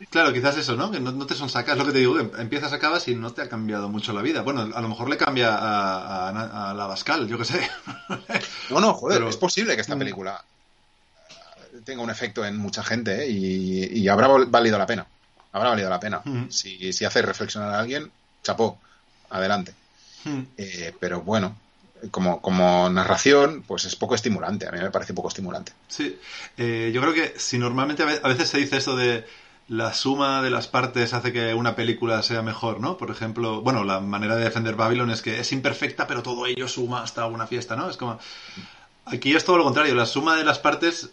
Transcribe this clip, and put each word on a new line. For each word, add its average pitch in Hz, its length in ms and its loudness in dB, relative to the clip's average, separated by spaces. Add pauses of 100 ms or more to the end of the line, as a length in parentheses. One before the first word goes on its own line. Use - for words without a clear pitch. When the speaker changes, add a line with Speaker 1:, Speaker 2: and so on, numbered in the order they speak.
(120)
Speaker 1:
claro, 160 200 4
quizás 123 260 2
eso, - 180 -2
¿no? 180 160 -2
Que 175 80 -4
no, 127 120 -2
no 135 140 -4
te 139 80 -2
sonsacas, 131 440 -2
lo 135 80 2
que 143 60 0
te 135 60 4
digo, 127 180 6
que 120 260 -2
empiezas, 139 320 -4
acabas 156 340 0
y 123 80 0
no 117 180 -8
te - 80 -6
ha - 80 -6
cambiado 107 400 -4
mucho 107 240 -4
la 101 80 -2
vida. 139 220 0
Bueno, 120 300 -2
a 117 80 -4
lo 113 60 -2
mejor 113 220 -4
le 151 80 -2
cambia 127 380 2
a, 98 760 -2
a, 104 420 -6
a - 40 -6
la 104 100 -4
Bascal, 120 420 -2
yo 117 120 -4
qué 113 60 -2
sé. - 240 -2 (400)
<laughs> - 600 -8
Speaker 2:
No, 143 100 2
no, 208 140 6
joder, 175 240 2
Speaker 1:
Pero 117 120 2
Speaker 2:
es - 80 -4
posible 185 380 0
que 110 60 -2
esta 135 140 -4
Speaker 1:
Mm. 143 40 -2
Speaker 2:
película 95 460 -6 (1400)
tenga 123 200 -8
un 117 60 -2
efecto 113 360 -4
en 104 120 -4
mucha 101 260 -4
gente, 110 400 -2
¿eh? 143 60 -2
Y, 95 680 0
y - 100 4
habrá 202 180 8
vol-, 131 220 8
valido 117 280 4
la 98 80 2
pena. 90 220 -2 (440)
Habrá 113 180 2
valido 104 200 2
la 92 100 0
pena. 92 240 -4
Speaker 1:
Mm. 127 260 -4
Speaker 2:
Si, 92 440 -6
si - 120 -2
hace 113 160 2
reflexionar 104 520 -2
a 104 60 0
alguien, 135 320 -4 (320)
chapó, 104 360 0 (500)
adelante. 95 440 0 (500)
Speaker 1:
Mm. 147 180 -4 (140)
Speaker 2:
Eh, 90 440 -8
pero 90 220 -2
bueno, 98 360 0 (520)
como, 90 320 2
como 90 480 6
narración, 139 800 4
pues 92 180 -4
es 90 100 -8
poco 117 200 -2
estimulante. 95 520 -2
A - 40 -10
mí 87 80 -8
me 95 120 -4
parece 95 220 -4
poco 87 140 -6
estimulante. 92 460 -8 (140)
Speaker 1:
Sí. - 300 -6 (400)
Eh, 117 360 0
yo 127 80 2
creo 156 120 4
que 156 240 0
si - 200 -2
normalmente 131 460 0
a - 40 2
ve-, 147 160 0
a 143 40 4
veces 131 220 2
se - 80 0
dice 143 200 2
eso 131 180 0
de 120 300 2 (420)
la 113 260 -2
suma 135 480 2
de 131 80 0
las 117 180 0
partes 123 460 0
hace 120 180 -2
que 117 220 0
una 117 220 0
película 113 480 0
sea 117 180 0
mejor, 110 400 -4
¿no? 175 160 -2
Por 113 140 -8
ejemplo, 113 500 -4
bueno, 117 220 2
la 98 180 0
manera 101 340 0
de 117 80 2
defender 113 320 0
Babylon 117 360 2
es 110 100 -4
que 113 180 -2
es 113 120 -2
imperfecta, 139 560 -2
pero 123 160 -4
todo 123 220 -4
ello 123 220 -2
suma 120 360 -4
hasta 117 240 -6
una 113 200 -6
fiesta, 117 300 -6
¿no? 170 120 -4
Es 139 60 -8
como, 117 240 -6 (840)
aquí 139 280 0
es 160 120 4
todo 180 120 6
lo 170 60 8
contrario. 143 320 4
La 120 100 4
suma 151 300 2
de 160 80 2
las 151 160 2
partes, 165 540 0